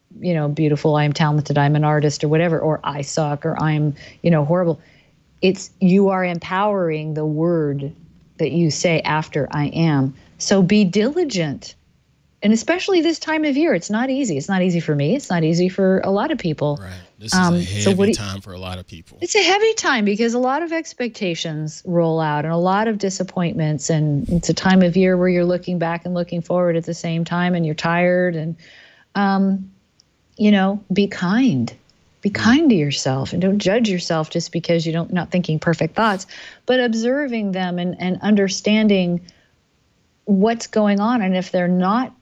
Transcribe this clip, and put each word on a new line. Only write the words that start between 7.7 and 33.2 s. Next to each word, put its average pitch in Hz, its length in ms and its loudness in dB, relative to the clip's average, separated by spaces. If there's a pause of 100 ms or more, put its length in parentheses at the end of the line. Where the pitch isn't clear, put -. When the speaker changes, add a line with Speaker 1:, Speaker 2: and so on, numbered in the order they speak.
Speaker 1:
that 156 120 0
you 165 220 2
say 160 300 0
after 156 500 -2
"I 147 140 -2
am." 143 460 2 (260)
So 196 220 2
be 202 240 4
diligent. 208 920 -2 (680)
And 214 120 4
especially 349 480 0
this 320 160 0
time 311 260 -2
of 285 100 0
year, 294 200 2
it's 170 160 -4
not 226 180 -2
easy. 262 300 -2
It's 151 100 -6
not 190 140 0
easy 175 180 2
for 160 140 -2
me. 147 200 0
It's 285 140 -6
not 170 160 0
easy 170 240 2
for 190 320 2
a - 100 -4
lot 202 200 0
of 285 80 -2
people. 147 420 -4
Speaker 2:
Right. 92 140 -14 (240)
This 110 160 -6
is 185 40 4
Speaker 1:
Um, 175 180 4
Speaker 2:
a 175 80 0
Speaker 1:
so 196 260 0
Speaker 2:
heavy 196 80 2
Speaker 1:
what 196 80 4
do 214 60 2
you - 40 -2
Speaker 2:
time 101 240 -8
for 98 140 -16
a 90 40 -12
lot 92 200 -8
of 90 80 -16
people. - 340 -20
Speaker 1:
It's - 140 -6
a 403 80 2
heavy 403 320 2
time 277 320 0
because 214 260 0
a 240 60 -2
lot 262 240 -2
of 330 100 -6
expectations 175 1120 -6
roll 165 340 0
out 151 280 -2
and 165 80 -2
a - 20 0
lot 190 320 0
of 220 80 -2
disappointments. 170 960 -4
And 151 400 0
it's 170 180 0
a 160 60 0
time 190 260 4
of 175 160 2
year 185 220 4
where 180 100 2
you're 175 160 2
looking 180 340 -2
back 165 280 -4
and 180 80 -4
looking 175 260 -4
forward 175 360 0
at 165 80 -2
the 170 100 -6
same 165 320 -4
time, 175 280 0
and 170 120 0
you're 151 80 -2
tired. 180 600 2
And, 160 220 -6 (580)
um, 196 560 0 (680)
you 208 120 4
know, 196 300 2 (140)
be 202 140 4
kind. 185 600 0 (520)
Be 202 80 -2
Speaker 3:
Mm. 202 40 -12
Speaker 1:
kind 269 360 4
to 220 60 6
yourself, 139 580 -2